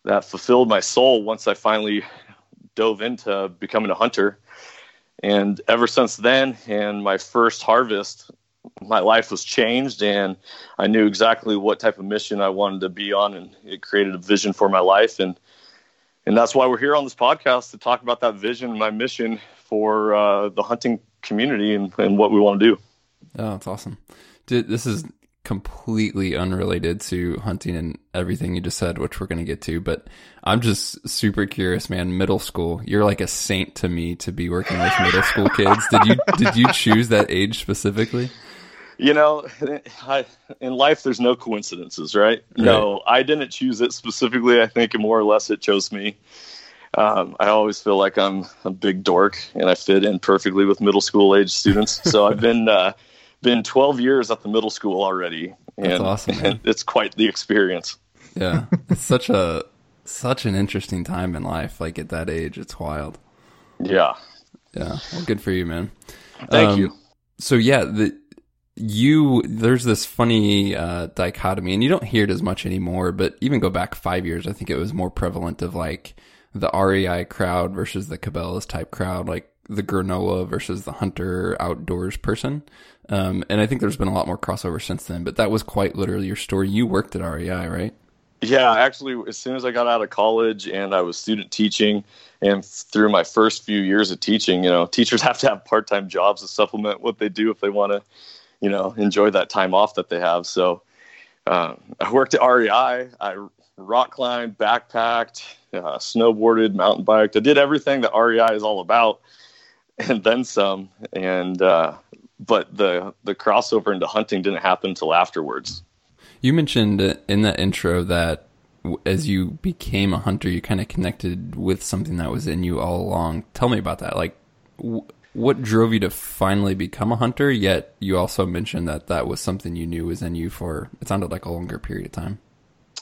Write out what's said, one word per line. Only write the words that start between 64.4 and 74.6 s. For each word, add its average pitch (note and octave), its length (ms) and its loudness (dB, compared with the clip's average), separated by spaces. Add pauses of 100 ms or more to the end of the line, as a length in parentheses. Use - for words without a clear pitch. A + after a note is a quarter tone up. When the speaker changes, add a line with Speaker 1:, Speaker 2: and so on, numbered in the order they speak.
Speaker 2:
Yeah. E2 240 -8 (140)
Well, E3+ 140 -10
good G#2+ 160 -4
for G2 100 -4
you, F#2 140 -2
man. E2+ 260 -8 (600)
Speaker 1:
Thank G#2+ 180 6
Speaker 2:
Um, G2+ 100 4
Speaker 1:
you. F#2+ 140 0 (440)
Speaker 2:
so - 180 0
yeah, A#2+ 280 4
the, G#2 340 0 (600)
you, B2 680 4
there's A#2 380 2
this A2+ 220 0
funny, G#2 680 2
uh, E2+ 340 -4
dichotomy, F#2 640 -4
and G#2+ 100 2
you C3+ 60 2
don't E3 160 0
hear G#2+ 180 2
it G2+ 60 2
as E2 120 -2
much F#2 240 -4
anymore, F#2 460 -2
but F#2+ 300 -2
even C3+ 180 0
go F#2 100 0
back F2+ 240 -4
five F#2 320 -4
years, E2+ 220 -6
I G2 60 -6
think - 160 -10